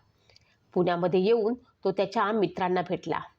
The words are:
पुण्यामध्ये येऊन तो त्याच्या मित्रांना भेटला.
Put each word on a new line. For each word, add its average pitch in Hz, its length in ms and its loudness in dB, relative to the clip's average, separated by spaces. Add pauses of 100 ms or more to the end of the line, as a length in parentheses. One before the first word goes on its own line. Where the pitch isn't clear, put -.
(760)
पुण्यामध्ये 180 460 2
येऊन 226 340 2
तो - 380 -6
त्याच्या 202 400 0
मित्रांना 180 560 0
भेटला. 165 320 -4 (180)